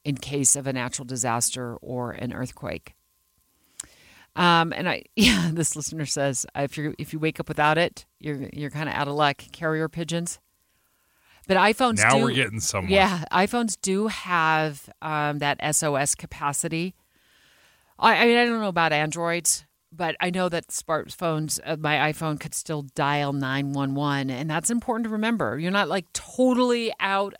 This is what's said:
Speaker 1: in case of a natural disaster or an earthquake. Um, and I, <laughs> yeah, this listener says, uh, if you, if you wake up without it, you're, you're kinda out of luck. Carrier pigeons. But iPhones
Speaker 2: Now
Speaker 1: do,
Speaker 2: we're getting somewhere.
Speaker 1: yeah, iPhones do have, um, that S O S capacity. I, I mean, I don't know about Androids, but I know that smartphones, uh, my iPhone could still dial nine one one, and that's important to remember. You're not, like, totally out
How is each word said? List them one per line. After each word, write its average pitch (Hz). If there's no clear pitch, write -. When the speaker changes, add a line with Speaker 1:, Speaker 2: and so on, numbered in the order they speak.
Speaker 1:
in 143
case 139
of 135
a 135
natural 127
disaster 120
or 123
an 123
earthquake. -
Um, 165
and 175
I, 120
<laughs> -
yeah, 202
this 165
listener 156
says, 139
uh, 139
if -
you, 151
if 147
you 156
wake 156
up 165
without 151
it, -
you're, 143
you're 147
kinda 151
out 143
of 143
luck. 147
Carrier 160
pigeons. 170
But 190
iPhones 220
Speaker 2:
Now 107
Speaker 1:
do, -
Speaker 2:
we're 233
getting 113
somewhere. 101
Speaker 1:
yeah, 190
iPhones 208
do 196
have, 160
um, 151
that 143
S 151
O 147
S 143
capacity. 165
I, 214
I -
mean, 240
I 240
don't 233
know 208
about 170
Androids, 165
but 160
I 180
know 180
that 170
smartphones, 156
uh, 156
my 151
iPhone 156
could -
still 151
dial 143
nine 139
one 139
one, 139
and 139
that's 160
important 233
to 220
remember. 214
You're 175
not, 202
like, 180
totally 247
out 196